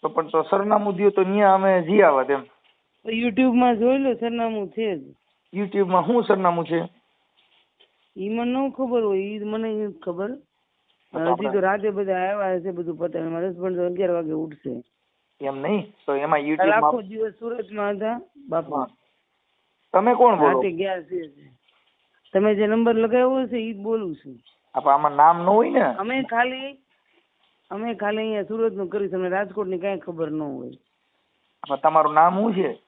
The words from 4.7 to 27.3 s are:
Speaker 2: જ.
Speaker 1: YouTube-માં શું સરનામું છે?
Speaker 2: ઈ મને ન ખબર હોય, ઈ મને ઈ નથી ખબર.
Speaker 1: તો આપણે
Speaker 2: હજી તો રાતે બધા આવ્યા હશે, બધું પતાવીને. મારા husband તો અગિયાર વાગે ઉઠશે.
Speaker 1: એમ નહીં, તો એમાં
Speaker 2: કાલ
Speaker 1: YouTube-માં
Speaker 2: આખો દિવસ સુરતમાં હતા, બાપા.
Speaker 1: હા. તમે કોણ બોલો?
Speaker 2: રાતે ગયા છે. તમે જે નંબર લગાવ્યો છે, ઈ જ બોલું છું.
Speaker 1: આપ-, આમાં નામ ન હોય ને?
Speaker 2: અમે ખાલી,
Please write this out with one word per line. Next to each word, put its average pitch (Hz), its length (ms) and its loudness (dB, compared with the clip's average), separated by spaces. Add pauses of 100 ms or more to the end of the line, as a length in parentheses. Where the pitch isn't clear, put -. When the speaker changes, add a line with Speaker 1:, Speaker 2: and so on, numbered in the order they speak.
Speaker 2:
જ. 135 180 -16 (380)
Speaker 1:
YouTube-માં 185 520 0
શું 233 180 2
સરનામું 180 420 2
છે? 165 240 -2 (1300)
Speaker 2:
ઈ 190 120 -6
મને 247 380 -2
ન - 20 -2
ખબર 247 340 -2
હોય, 196 160 0
ઈ 208 200 -6
મને 214 300 -4
ઈ 214 60 -4
નથી 208 240 -6
ખબર. 185 320 -8
Speaker 1:
તો - 880 -16
આપણે 165 120 0
Speaker 2:
હજી 185 220 -2
તો 202 60 0
રાતે 196 300 0
બધા 196 240 -4
આવ્યા 190 420 -2
હશે, 180 160 -6
બધું 170 260 -8
પતાવીને. 165 340 -6
મારા 170 160 -4
husband 180 280 -6
તો 175 100 -2
અગિયાર 180 260 -2
વાગે 170 200 -4
ઉઠશે. 151 520 -8 (580)
Speaker 1:
એમ 139 200 -6
નહીં, 185 320 -4 (120)
તો 139 100 0
એમાં 147 240 2
Speaker 2:
કાલ 147 100 -4
Speaker 1:
YouTube-માં 190 380 4
Speaker 2:
આખો 226 140 0
દિવસ 220 380 -6
સુરતમાં 208 560 -6
હતા, 220 260 -6 (280)
બાપા. 160 280 -4
Speaker 1:
હા. 131 100 -4 (1040)
તમે 214 200 4
કોણ 233 220 6
બોલો? 151 180 4
Speaker 2:
રાતે 190 180 0
ગયા 180 300 -4
છે. 170 280 -8 (1040)
તમે 208 220 4
જે 208 120 2
નંબર 226 280 4
લગાવ્યો 247 520 2
છે, 240 100 -6
ઈ 226 160 -6
જ 202 40 -12
બોલું 202 380 -4
છું. 127 240 -20 (340)
Speaker 1:
આપ-, 131 160 0
આમાં 147 220 4
નામ 160 300 6
ન 175 40 -2
હોય 208 240 4
ને? 269 120 2
Speaker 2:
અમે 202 420 -2
ખાલી, 262 540 -4 (960)